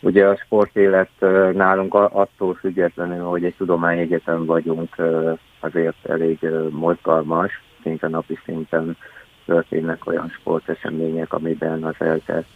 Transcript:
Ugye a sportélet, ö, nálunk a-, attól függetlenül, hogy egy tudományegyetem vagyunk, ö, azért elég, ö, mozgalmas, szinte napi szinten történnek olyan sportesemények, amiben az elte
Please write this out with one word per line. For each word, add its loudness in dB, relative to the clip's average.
Ugye 6
a 4
sportélet, 2
ö, 4
nálunk 2
a-, 6
attól 0
függetlenül, -2
hogy -2
egy -2
tudományegyetem 0
vagyunk, -2
ö, 0
azért -4
elég, 0
ö, -2
mozgalmas, 0
szinte -4
napi -6
szinten -4
történnek 0
olyan -4
sportesemények, -4
amiben -4
az -4
elte -2